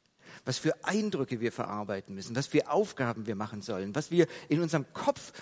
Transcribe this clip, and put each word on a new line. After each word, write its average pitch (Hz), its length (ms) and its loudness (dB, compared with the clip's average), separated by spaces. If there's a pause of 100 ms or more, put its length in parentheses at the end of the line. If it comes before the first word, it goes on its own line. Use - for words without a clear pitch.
(460)
Was 127 120 -2
für - 280 -2
Eindrücke 175 560 0
wir 113 100 0
verarbeiten 101 640 -6
müssen, 110 200 -8
was 139 120 0
für - 220 4
Aufgaben 127 560 0
wir 110 100 -2
machen 104 260 -6
sollen, 98 340 -4
was 151 160 -2
wir 170 160 8 (200)
in 151 140 4
unserem 156 320 0
Kopf - 480 0